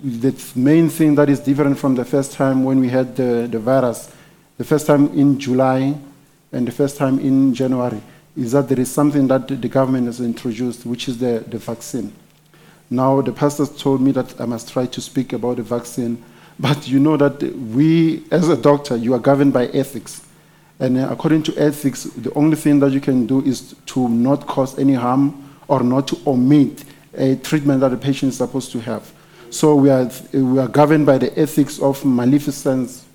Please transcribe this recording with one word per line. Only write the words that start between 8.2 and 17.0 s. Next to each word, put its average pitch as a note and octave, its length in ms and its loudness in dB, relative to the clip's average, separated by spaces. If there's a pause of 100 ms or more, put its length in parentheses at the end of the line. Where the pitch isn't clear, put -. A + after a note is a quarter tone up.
is A#2+ 140 -4
that C3+ 180 2
there B2+ 100 2
is B2+ 100 -2
something C#3+ 380 2
that C3 200 0
the B2 200 -6
government C3 380 0
has A#2 160 -8
introduced, A#2 640 -6
which A#2+ 220 -8
is A#2+ 100 -8
the, A#2+ 280 -2
the A2+ 120 -10
vaccine. A2 520 -10 (840)
Now, C3 280 2
the B2+ 100 -2
pastors C#3+ 400 0 (100)
told C3+ 200 0
me C3+ 100 2
that B2 300 -4
I A#2+ 60 -6
must A#2 260 -8
try B2+ 140 -2
to B2 140 -10
speak - 320 -6
about A#2+ 260 -4
the A#2+ 40 -6
vaccine, A#2 580 -6 (380)
but C#3+ 300 -2
you C3 100 2
know D3+ 180 4